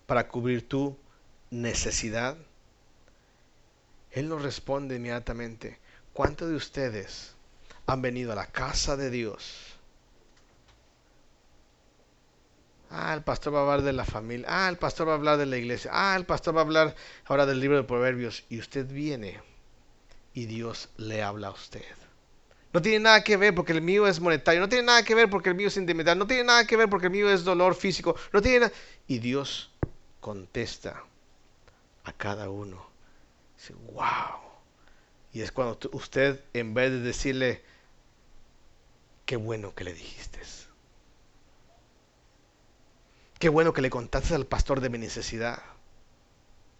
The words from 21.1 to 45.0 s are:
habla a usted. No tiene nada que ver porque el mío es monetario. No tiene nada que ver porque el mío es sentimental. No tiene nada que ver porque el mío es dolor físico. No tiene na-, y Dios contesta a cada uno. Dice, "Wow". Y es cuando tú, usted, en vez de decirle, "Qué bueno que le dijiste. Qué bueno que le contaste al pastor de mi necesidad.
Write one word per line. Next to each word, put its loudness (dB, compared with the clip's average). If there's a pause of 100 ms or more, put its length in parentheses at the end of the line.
habla -6
a -10
usted. -16 (880)
No 2
tiene 4
nada 10
que 4
ver 6
porque 0
el 2
mío 4
es 4
monetario. 4
No 0
tiene 2
nada 8
que 2
ver 8
porque 0
el 2
mío 0
es -2
sentimental. 2
No 0
tiene 2
nada 6
que 2
ver 6
porque 2
el -2
mío 2
es 4
dolor 4
físico. 0 (160)
No 6
tiene 6
na-, -4 (360)
y -2
Dios -4 (480)
contesta -10 (1000)
a -12
cada -6
uno. -12 (720)
Dice, -20
"Wow". -6 (920)
Y -10
es -8
cuando -4
tú, -10
usted, 0 (100)
en -6
vez 2
de -2
decirle, -2 (1600)
"Qué -4
bueno -8
que -12
le -10
dijiste. -16 (3000)
Qué 4
bueno 4
que -2
le 2
contaste -2
al 0
pastor 0
de -2
mi -6
necesidad. -6 (1200)